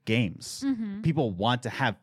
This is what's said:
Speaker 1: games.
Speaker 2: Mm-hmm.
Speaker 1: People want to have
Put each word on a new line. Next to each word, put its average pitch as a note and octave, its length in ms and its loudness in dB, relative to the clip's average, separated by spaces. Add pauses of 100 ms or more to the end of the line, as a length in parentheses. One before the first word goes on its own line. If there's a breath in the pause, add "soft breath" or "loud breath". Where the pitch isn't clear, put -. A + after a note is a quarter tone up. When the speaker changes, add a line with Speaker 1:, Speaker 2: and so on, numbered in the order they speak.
Speaker 1:
games. - 600 0
Speaker 2:
Mm-hmm. A3 360 -2
Speaker 1:
People D3 320 2
want A#2 320 2
to A2 60 -2
have A#2+ 320 0